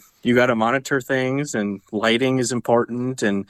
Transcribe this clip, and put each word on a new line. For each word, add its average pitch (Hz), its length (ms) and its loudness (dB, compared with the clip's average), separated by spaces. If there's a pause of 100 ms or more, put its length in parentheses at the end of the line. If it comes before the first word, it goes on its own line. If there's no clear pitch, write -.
(220)
you 123 140 2
gotta 123 200 4
monitor 127 460 0
things, 131 540 -2
and 101 260 -4 (100)
lighting 117 460 0
is 123 140 0
important, 123 720 -2
and 98 260 0